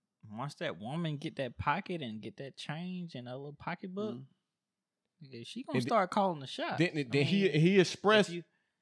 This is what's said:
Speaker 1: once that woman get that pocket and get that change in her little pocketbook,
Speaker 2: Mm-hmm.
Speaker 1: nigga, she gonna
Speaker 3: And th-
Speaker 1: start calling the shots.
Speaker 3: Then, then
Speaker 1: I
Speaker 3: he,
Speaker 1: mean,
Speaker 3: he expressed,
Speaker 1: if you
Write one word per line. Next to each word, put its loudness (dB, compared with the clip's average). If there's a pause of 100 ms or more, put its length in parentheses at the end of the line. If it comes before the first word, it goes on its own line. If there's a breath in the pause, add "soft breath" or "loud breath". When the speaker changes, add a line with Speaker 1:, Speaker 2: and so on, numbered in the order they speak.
(300)
Speaker 1:
once -8
that -6
woman -4
get -8
that -6
pocket -2
and -8
get -12
that -12
change -8
in -10
her -10
little -12
pocketbook, -8
Speaker 2:
Mm-hmm. -20
Speaker 1:
nigga, -12
she -12
gonna -4
Speaker 3:
And 0
th- -6
Speaker 1:
start 4
calling 2
the -10
shots. -4
Speaker 3:
Then, 4
then 2
Speaker 1:
I 6
Speaker 3:
he, 2
Speaker 1:
mean, 4
Speaker 3:
he 8
expressed, 6
Speaker 1:
if -8
you -8 (400)